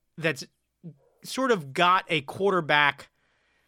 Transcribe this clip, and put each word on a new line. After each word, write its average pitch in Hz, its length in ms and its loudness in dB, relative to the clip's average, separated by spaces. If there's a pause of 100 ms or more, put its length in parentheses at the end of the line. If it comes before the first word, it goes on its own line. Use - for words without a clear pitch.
(180)
that's 160 260 -4 (800)
sort 254 260 -2
of 147 220 -2
got 180 360 2
a 160 120 -2
quarterback, 147 880 0 (600)